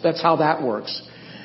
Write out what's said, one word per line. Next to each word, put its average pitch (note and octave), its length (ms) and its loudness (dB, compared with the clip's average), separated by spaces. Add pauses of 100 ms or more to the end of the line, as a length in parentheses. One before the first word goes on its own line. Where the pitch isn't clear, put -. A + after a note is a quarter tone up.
That's E3 180 2
how D#3+ 180 4
that D#3 260 2
works. A2 360 -4 (460)